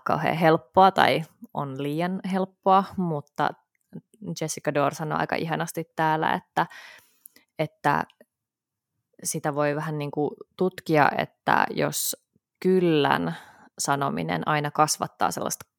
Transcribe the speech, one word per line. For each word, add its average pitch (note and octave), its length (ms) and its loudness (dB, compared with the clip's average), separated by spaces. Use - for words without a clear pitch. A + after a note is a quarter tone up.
kauhean D#3 320 0
helppoa E3+ 540 4
tai C#3 320 2
on C#3 300 -8
liian E3+ 360 -4
helppoa, F#3+ 520 2
mutta D#3 520 -4
Jessica D#3 320 -6
Dore D3 220 0
sanoi D#3 240 -4
aika D#3+ 160 -2
ihanasti E3 480 -4
täällä, D#3 380 0
että, - 320 -4
että D3+ 440 0
sitä D#3 320 -4
voi D3 200 0
vähän D#3 240 -4
niinku C#3+ 360 -2
tutkia, E3 600 2
että - 520 0
jos - 460 -4
kyllän E3 760 2
sanominen D3+ 680 -2
aina D3 240 0
kasvattaa - 600 0
sellaista - 340 -6